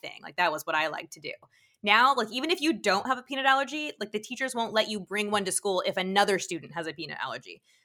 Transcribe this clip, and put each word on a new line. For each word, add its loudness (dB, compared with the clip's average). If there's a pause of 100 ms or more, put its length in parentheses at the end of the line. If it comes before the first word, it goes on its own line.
thing. -14
Like, -16
that 4
was -4
what -2
I 2
liked -8
to -18
do. -10 (520)
Now, 6
like, 2
even -2
if 2
you 2
don't 0
have 0
a -12
peanut -4
allergy, 2
like, -6
the -4
teachers -6
won't -2
let 2
you -4
bring -2
one 0
to -2
school 0
if 0
another 4
student -8
has -6
a -6
peanut -10
allergy. -10 (220)